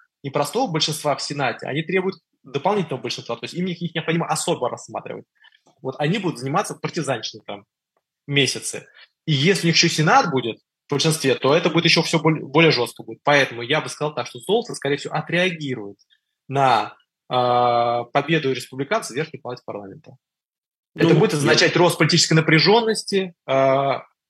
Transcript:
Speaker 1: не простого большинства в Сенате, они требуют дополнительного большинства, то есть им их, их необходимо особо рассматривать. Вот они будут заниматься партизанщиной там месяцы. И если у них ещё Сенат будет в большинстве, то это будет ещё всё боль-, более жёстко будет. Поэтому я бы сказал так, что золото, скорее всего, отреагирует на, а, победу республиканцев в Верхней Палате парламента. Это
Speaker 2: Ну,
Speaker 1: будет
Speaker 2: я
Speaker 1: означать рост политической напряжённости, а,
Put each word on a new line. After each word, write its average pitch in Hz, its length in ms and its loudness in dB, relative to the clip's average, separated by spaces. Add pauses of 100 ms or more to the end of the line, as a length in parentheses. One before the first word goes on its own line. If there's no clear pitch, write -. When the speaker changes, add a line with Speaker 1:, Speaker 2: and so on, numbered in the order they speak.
(220)
Speaker 1:
не 139 60 -8
простого 165 400 -2
большинства 151 460 -2
в - 60 -8
Сенате, 139 440 -6
они 139 160 -4
требуют 185 360 -2 (260)
дополнительного 139 580 -2
большинства, 117 340 -8
то - 100 -12
есть - 80 -14
им 175 140 -4
их, 175 140 -8
их 175 140 -6
необходимо 165 320 -2
особо 151 420 -2
рассматривать. - 560 -12 (560)
Вот 131 160 -8
они 160 220 0
будут 160 200 -4
заниматься 143 360 -4
партизанщиной 123 720 -6
там 104 180 -14 (640)
месяцы. 139 580 -2 (400)
И 160 60 0
если 160 360 2
у - 20 4
них 160 60 2
ещё 170 120 4
Сенат 180 440 4
будет 117 260 -2 (300)
в - 40 -6
большинстве, 139 440 2
то 139 200 2
это 170 140 2
будет 165 160 2
ещё 170 160 4
всё 165 180 0
боль-, 156 240 2
более 156 280 4
жёстко 117 320 -2
будет. 113 200 -14
Поэтому 131 380 2
я 143 200 -2
бы 135 80 -8
сказал 147 240 -6
так, 120 140 -6
что 123 120 -16
золото, 196 360 -2
скорее 139 220 -2
всего, - 180 -10
отреагирует 151 840 -4 (500)
на, 127 480 2 (340)
а, 120 760 2
победу 143 480 0
республиканцев 135 600 -6
в - 20 -10
Верхней 160 240 -8
Палате 123 260 -12
парламента. 101 520 -16 (760)
Это 165 180 4
Speaker 2:
Ну, 147 60 6
Speaker 1:
будет 208 140 4
Speaker 2:
я 156 60 2
Speaker 1:
означать 160 360 4
рост 170 220 4
политической 160 360 2
напряжённости, 190 1000 2 (140)
а, 135 560 2 (260)